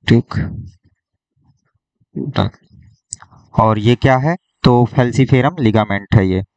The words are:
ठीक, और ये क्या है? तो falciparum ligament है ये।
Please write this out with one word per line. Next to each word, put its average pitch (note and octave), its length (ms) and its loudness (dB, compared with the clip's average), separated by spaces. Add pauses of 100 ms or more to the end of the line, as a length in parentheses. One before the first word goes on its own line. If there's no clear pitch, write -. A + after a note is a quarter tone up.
ठीक, - 480 0 (3000)
और A2 200 2
ये A2 160 2
क्या C3 240 0
है? D#3 180 -2 (280)
तो A#2+ 280 4
falciparum B2 580 0
ligament G#2+ 640 -2
है G2 120 4
ये। F#2+ 160 -2 (140)